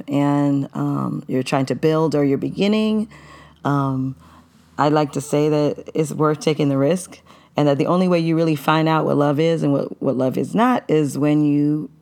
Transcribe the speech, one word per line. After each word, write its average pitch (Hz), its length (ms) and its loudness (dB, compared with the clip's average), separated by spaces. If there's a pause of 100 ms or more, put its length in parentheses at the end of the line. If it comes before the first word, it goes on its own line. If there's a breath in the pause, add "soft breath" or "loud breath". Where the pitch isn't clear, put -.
and, 143 640 0
um, 143 540 -4
you're 131 160 -2
trying 135 240 -2
to 127 80 -2
build 156 400 0
or 147 100 2
you're 139 140 0
beginning. 214 680 -2 (560 loud breath)
Um, 135 520 -2 (640 loud breath)
I'd 147 140 4
like 151 180 2
to 139 100 -6
say 147 280 0
that 147 440 -2
it's 151 180 -2
worth 151 280 0
taking 151 300 0
the 135 100 0
risk, 170 400 -2 (360 loud breath)
and 147 120 2
that 143 100 2
the 151 80 0
only 180 220 2
way 180 120 2
you 165 160 0
really 160 200 2
find 160 340 2
out 156 160 2
what 143 100 0
love 143 240 2
is 160 220 2
and 151 100 0
what, - 300 -4
what 135 160 0
love 127 220 0
is 135 160 -6
not 240 340 0
is 143 300 0
when 151 260 2
you 147 460 0 (100)